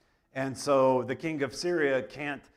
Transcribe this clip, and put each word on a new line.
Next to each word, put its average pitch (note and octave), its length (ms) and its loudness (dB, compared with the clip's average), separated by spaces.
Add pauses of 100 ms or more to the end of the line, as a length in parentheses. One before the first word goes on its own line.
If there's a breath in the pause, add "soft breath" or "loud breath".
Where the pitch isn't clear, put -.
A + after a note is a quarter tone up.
(340)
And C3+ 240 -6
so C3 460 4
the B2+ 120 -4
king D#3 280 -4
of B2+ 100 -4
Syria D#3+ 480 0
can't, C#3 400 -10 (160)